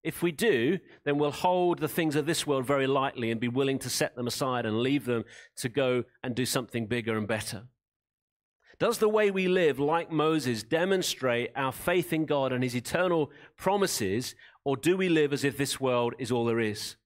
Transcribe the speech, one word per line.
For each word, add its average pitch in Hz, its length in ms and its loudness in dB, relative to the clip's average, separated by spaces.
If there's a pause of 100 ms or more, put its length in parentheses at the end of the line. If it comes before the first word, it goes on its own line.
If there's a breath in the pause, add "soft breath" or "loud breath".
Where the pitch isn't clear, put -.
If - 180 -6
we 170 120 0
do, 165 460 2 (260 loud breath)
then 147 140 0
we'll 147 120 2
hold 180 480 2
the 147 100 -2
things 156 260 0
of 147 120 0
this 156 200 -2
world 135 200 0
very 135 200 2
lightly 131 440 0
and 113 100 -2
be 123 80 -2
willing 135 300 0
to 127 100 -8
set - 280 -2
them 123 100 -4
aside 127 400 -2
and 110 140 0
leave 131 260 0
them 117 180 -2 (340 loud breath)
to 131 100 -6
go 123 360 0 (180 soft breath)
and 120 120 -6
do 127 100 0
something 117 420 -4
bigger 113 300 -2
and 107 100 -2
better. 107 420 -6 (1080 soft breath)
Does 214 200 0
the 214 100 4
way 214 220 4
we 190 180 0
live, 175 300 4
like 160 340 0
Moses, 151 500 0
demonstrate 156 960 0
our 135 160 -2
faith 180 400 -2
in 156 140 0
God 135 260 0
and 127 100 0
his 123 140 -2
eternal 170 540 0 (260 loud breath)
promises, 127 760 0 (300 loud breath)
or 139 120 0
do 175 220 2
we 185 100 0
live 151 240 4
as 131 120 -2
if 139 120 0
this 135 240 -4
world 120 380 2
is 120 120 -6
all 120 140 2
there 117 160 2
is? 107 440 -4